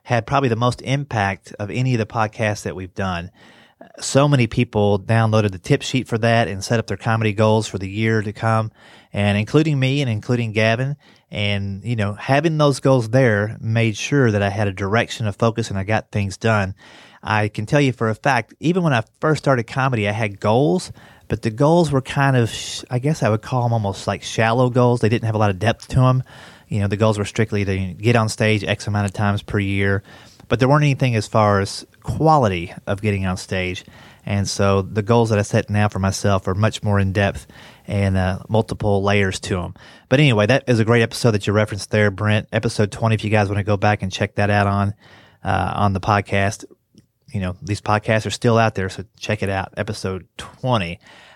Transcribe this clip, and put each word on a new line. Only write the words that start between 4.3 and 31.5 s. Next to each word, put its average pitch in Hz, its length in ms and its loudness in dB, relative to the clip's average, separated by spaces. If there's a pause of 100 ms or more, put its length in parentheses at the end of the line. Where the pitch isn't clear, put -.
people 104 500 0
downloaded 110 540 2
the 90 80 -10
tip 143 220 0
sheet - 260 -4
for 117 120 -4
that 117 280 2
and 95 160 -8
set 117 160 0
up - 80 -4
their 101 80 -6
comedy 110 380 -2
goals 110 340 2
for 95 120 -8
the 95 100 -6
year 110 320 0
to 104 100 -6
come, 110 400 -2 (400)
and 101 260 0
including 147 400 0
me 131 240 0
and 127 80 2
including 113 440 -2
Gavin. 113 420 0 (340)
And, 101 540 -4
you 117 120 -4
know, 101 180 -2
having 151 440 0
those 143 220 2
goals 127 300 2
there 110 500 2
made 113 380 0
sure 131 340 2
that 101 120 2
I 98 60 2
had 101 180 -2
a 95 60 -4
direction 104 540 -2
of 98 80 -4
focus 113 340 0
and 98 100 -6
I 95 40 -4
got 107 280 -4
things 98 260 -2
done. 104 380 0 (460)
I 107 260 0
can 107 180 -6
tell 147 160 2
you 135 100 2
for 113 180 -2
a 107 60 -2
fact, 123 440 -2
even 175 240 0
when 151 100 2
I 113 100 2 (160)
first 156 240 0
started 123 220 2
comedy, 127 420 -2
I 104 40 0
had 104 280 -4
goals, 143 520 2 (360)
but - 140 -4
the 117 80 -2
goals 151 420 2
were 131 100 0
kind 139 360 0
of, 113 120 2
sh-, - 400 -10
I 127 100 -4
guess 147 240 -2
I 110 60 2
would 110 120 0
call 123 240 -2
'em 117 80 0
almost 101 340 -4
like 101 160 -4
shallow 120 460 2
goals. 123 320 2
They 107 80 2
didn't 113 160 0
have 110 100 -2
a 107 40 0
lot 107 100 4
of 92 100 -4
depth 113 300 -2
to 131 120 2
'em. 127 220 2 (440)
You 107 140 -4
know, 101 60 0
the 101 100 -2
goals 110 200 2
were 101 80 -2
strictly 104 400 -2
to 95 280 -4
get 117 220 0
on 110 140 2
stage 107 340 0
X - 240 -4
amount 101 180 -2
of 98 80 -6
times 101 280 -2
per - 160 -6
year, 98 460 0 (460)
but 120 100 0
there 127 80 4
weren't 147 160 4
anything 131 320 0
as 104 120 -2
far 104 340 4